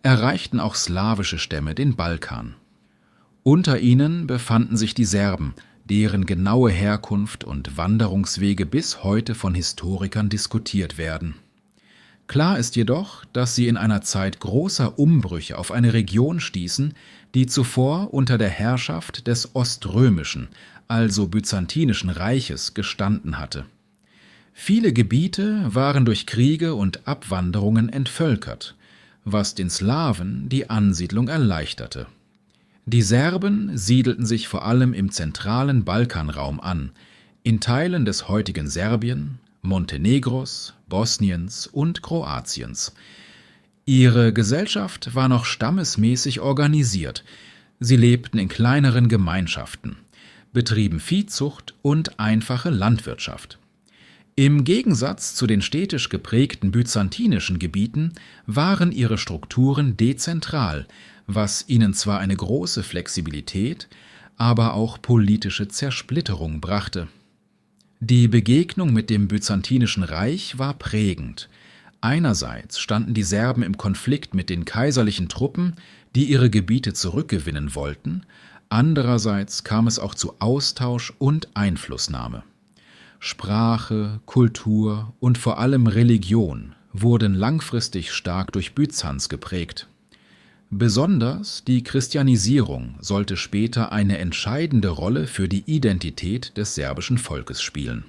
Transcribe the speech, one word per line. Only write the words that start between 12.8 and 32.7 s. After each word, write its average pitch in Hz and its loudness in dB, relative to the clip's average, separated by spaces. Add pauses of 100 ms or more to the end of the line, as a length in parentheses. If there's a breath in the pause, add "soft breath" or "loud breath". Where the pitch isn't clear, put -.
dass 123 -2
sie 120 2
in 117 4
einer 101 2
Zeit 95 -2
großer 135 -2
Umbrüche 120 2
auf 90 -8
eine 117 4
Region 117 2
stießen, 131 -4 (400 loud breath)
die 131 4
zuvor 135 0
unter 127 2
der 104 2
Herrschaft 113 -4
des 120 -4
oströmischen, 98 0 (400 loud breath)
also 107 2
byzantinischen 101 0
Reiches 98 -4
gestanden 98 -2
hatte. 67 -10 (880 soft breath)
Viele 214 2
Gebiete 165 0
waren 139 2
durch 113 2
Kriege 151 2
und 98 -2
Abwanderungen 104 0
entvölkert, 135 -4 (480 soft breath)
was 101 -2
den 90 -2
Slawen 110 -2
die 131 -2
Ansiedlung 101 2
erleichterte. 80 -4 (800 soft breath)